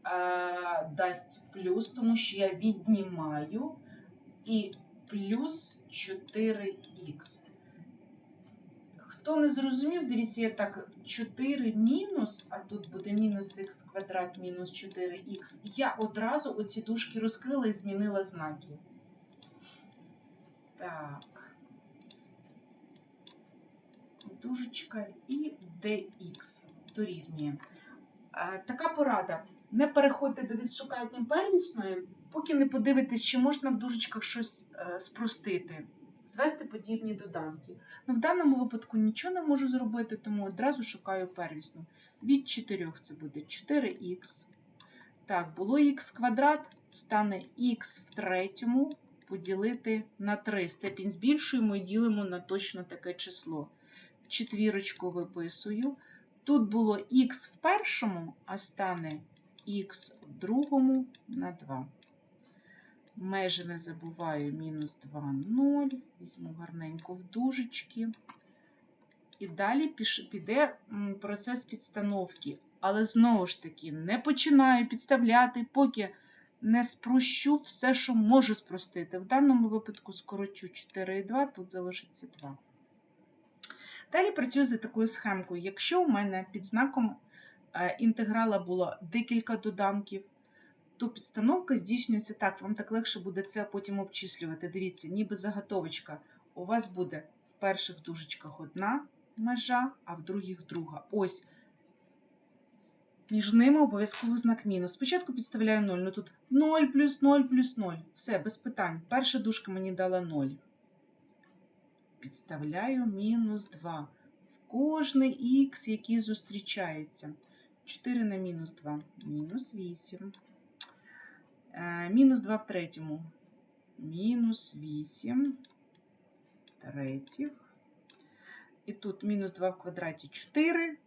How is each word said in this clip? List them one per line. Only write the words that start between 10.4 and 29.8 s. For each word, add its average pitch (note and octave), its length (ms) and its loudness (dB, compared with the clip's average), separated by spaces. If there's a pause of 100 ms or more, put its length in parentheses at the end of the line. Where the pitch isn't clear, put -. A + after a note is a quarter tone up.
я A3+ 100 2
так G3 380 -4 (160)
чотири B3+ 680 -2
мінус, C4+ 760 2
а - 80 -8
тут - 320 -12
буде F#3 220 -6
мінус G3+ 460 0
ікс - 240 -10
квадрат F#3 560 -6
мінус F3+ 340 -10
чотири F3+ 540 -8
ікс. - 380 -12
Я A3+ 340 -2
одразу A3+ 600 -2
оці G#3+ 240 -6
дужки A3+ 380 -4
розкрила B3+ 460 -2
і G#3+ 60 2
змінила G3 500 -2
знаки. D#3 460 -8 (2000)
Так. D#3 720 -14 (3000)
Дужечка A#3 640 -8 (220)
і D4 240 -4 (300)
д G#3 220 -2 (140)
ікс - 460 -14 (320)
дорівнює. D#3 580 -6 (760)
А, F3+ 280 -6
така D#4+ 300 -4
порада. G#3+ 560 0 (280)
Не C4 140 4